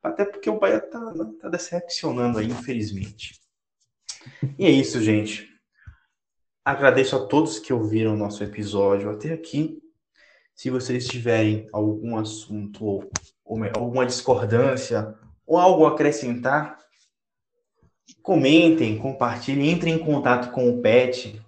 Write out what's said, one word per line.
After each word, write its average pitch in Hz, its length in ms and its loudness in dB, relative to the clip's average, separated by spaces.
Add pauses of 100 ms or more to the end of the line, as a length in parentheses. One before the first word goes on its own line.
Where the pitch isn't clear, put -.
Até - 220 -2
porque - 240 -6
o 214 100 -2
Bahia 208 220 2
tá, 233 320 -12 (280)
tá - 80 -14
decepcionando 123 880 -4
aí, 107 80 -2
infelizmente. 107 920 -8 (1200)
E 190 80 2
é - 40 10
isso, 262 320 4
gente. - 460 0 (1160)
Agradeço 135 520 4
a - 100 -2
todos 156 320 0
que - 140 -6
ouviram 110 420 0
o 107 40 -2
nosso 104 240 -6
episódio 101 680 0
até 135 220 -8
aqui. 160 460 -4 (760)
Se - 160 -8
vocês 123 360 -4
tiverem 110 680 0
algum 107 460 -2
assunto 107 680 -10
ou, 98 260 -4 (340)
ou 110 140 -8
me-, 107 160 -4
alguma 120 300 0
discordância 120 1080 0 (320)
ou 165 100 4
algo 175 300 8
a 143 40 6
acrescentar, 139 920 -2 (1400)
comentem, 156 760 4
compartilhem, 135 720 -2
entrem 165 240 0
em 160 40 0
contato 139 540 0
com 127 160 2
o 120 120 0
Pet. 117 680 2